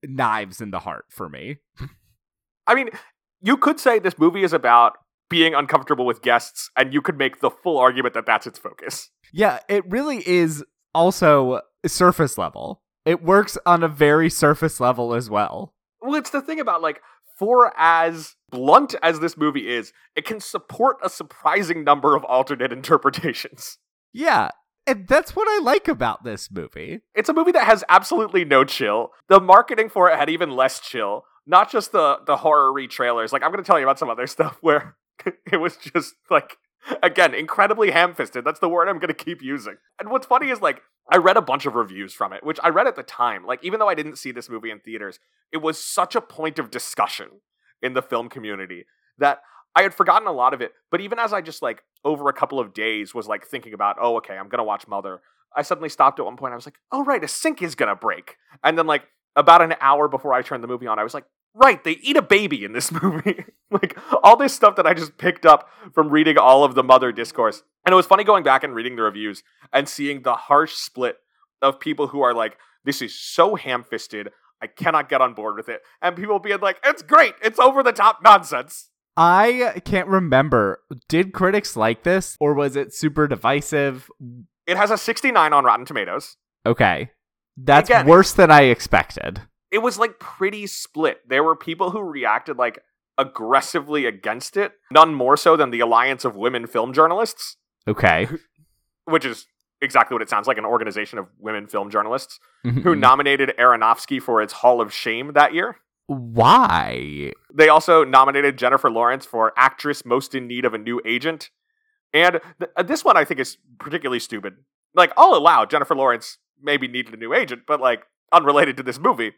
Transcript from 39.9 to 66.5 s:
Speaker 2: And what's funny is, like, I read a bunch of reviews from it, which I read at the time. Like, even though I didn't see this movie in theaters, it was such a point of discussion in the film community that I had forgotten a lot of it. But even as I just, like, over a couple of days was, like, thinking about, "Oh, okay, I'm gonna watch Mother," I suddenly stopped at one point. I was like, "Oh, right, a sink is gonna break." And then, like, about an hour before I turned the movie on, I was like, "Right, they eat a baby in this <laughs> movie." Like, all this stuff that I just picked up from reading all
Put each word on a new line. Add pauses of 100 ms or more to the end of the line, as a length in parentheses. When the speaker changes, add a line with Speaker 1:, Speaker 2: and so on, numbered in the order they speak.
Speaker 2:
And
what's
funny
is,
like, (300)
I
read
a
bunch
of
reviews
from
it,
which
I
read
at
the
time.
Like,
even
though
I
didn't
see
this
movie
in
theaters, (340)
it
was
such
a
point
of
discussion (540)
in
the
film
community (340)
that (340)
I
had
forgotten
a
lot
of
it. (180)
But
even
as
I
just,
like, (220)
over
a
couple
of
days
was,
like,
thinking
about,
"Oh,
okay,
I'm
gonna
watch
Mother," (360)
I
suddenly
stopped
at
one
point.
I
was
like, (140)
"Oh,
right,
a
sink
is
gonna
break." (260)
And
then,
like, (280)
about
an
hour
before
I
turned
the
movie
on,
I
was
like, (300)
"Right,
they (100)
eat
a
baby
in
this
<laughs>
movie." (260)
Like, (280)
all
this
stuff
that
I
just
picked
up (240)
from
reading
all